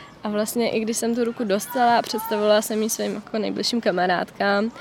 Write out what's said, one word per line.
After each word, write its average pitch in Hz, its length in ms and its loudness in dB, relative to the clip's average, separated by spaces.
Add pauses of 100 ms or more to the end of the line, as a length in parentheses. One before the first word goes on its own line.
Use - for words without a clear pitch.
(240)
A 214 60 -4
vlastně 214 400 0
i - 100 0
když 220 180 -2
jsem 233 180 -2
tu 240 80 0
ruku 233 200 -2
dostala 233 540 2
a - 40 4
představovala 208 600 2
jsem 214 220 -2
ji 220 60 0
svým 208 240 -2
jako - 240 -8
nejbližším 208 440 -2
kamarádkám, 196 1000 0